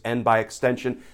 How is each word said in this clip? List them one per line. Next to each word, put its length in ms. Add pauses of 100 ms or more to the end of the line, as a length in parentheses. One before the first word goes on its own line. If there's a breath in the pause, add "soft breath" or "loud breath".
and, 200
by 160
extension, 640 (120 loud breath)